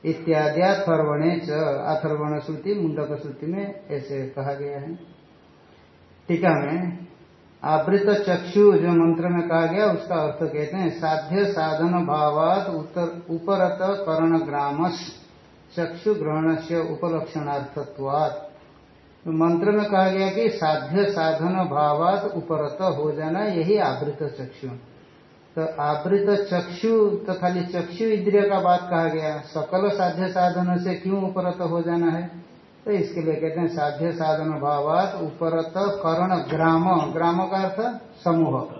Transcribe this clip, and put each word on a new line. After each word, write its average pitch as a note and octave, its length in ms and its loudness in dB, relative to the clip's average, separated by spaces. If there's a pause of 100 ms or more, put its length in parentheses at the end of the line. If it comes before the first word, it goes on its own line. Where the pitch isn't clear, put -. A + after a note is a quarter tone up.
इत्यादि D#3 560 0
अथर्वणे E3 760 2
च, D3+ 120 -6 (360)
अथर्वण D3+ 540 -2
श्रुति, D#3+ 340 -4
मुंडक D3+ 480 -4
श्रुति C#3+ 240 -10
में G3 340 -6 (100)
ऐसे C3+ 360 -6
कहा C#3 280 -6
गया C#3+ 240 -8
है। D#3+ 160 -10 (1300)
टीका E3+ 220 4
में D#3+ 480 -2 (680)
आवृत G3 640 2
चक्षु G3+ 440 6
जो E3 160 4
मंत्र E3 400 4
में F3 200 0
कहा E3 180 2
गया, F#3+ 200 2
उसका F3+ 280 0
अर्थ D3+ 280 -2
कहते D3+ 340 -4
हैं F3+ 140 0
साध्य D#3 540 0
साधन E3 640 0
भावात D#3 600 2
उत्तर, E3+ 640 -6
उपरत F3+ 520 0
करण E3 560 2
ग्रामस C#3+ 760 -2 (600)
चक्षु E3+ 380 -2
ग्रहण D#3 420 0
से D#3+ 360 -4
उपलक्षणार्थत्वात्। D3+ 1600 -4 (720)
तो E3+ 80 -6
मंत्र E3+ 380 2
में G#3 200 2
कहा F#3+ 180 4
गया F#3+ 220 0
कि G#3+ 180 0
साध्य D#3 560 0
साधन E3 500 0
भावात E3 680 2
उपरत D#3 580 -4
हो D3+ 300 0
जाना, D#3+ 320 -2
यही F#3 340 2
आवृत C#3+ 440 -2
चक्षु। C3 460 -10 (880)
तो D#3+ 240 -4
आवृत G3+ 640 2
चक्षु, G#3+ 640 2
तो F#3 260 -2
खाली F3+ 300 0
चक्षु - 400 -4
इंद्रिय G3+ 380 4
का G3 180 2
बात F3+ 200 4 (100)
कहा E3 140 2
गया, D#3 340 -2
सकल F#3 500 -2
साध्य F3+ 400 0
साधन F3+ 560 2
से F3+ 100 0
क्यों F#3+ 280 -2
उपरत F3+ 380 -2
हो E3+ 220 0
जाना E3+ 280 2
है? E3+ 200 -4 (540)
तो A3 60 -4
इसके F3+ 300 0
लिए D#3+ 140 0
कहते D#3+ 260 -2
हैं E3 80 0
साध्य D3+ 440 -2
साधन D#3 380 0
भावात D3 640 0
उपरत E3 640 -4
करण F3+ 800 0
ग्राम, E3 560 2
ग्राम E3+ 340 0
का F#3+ 100 -2
अर्थ F#3+ 440 -2 (240)
समूह D3+ 560 2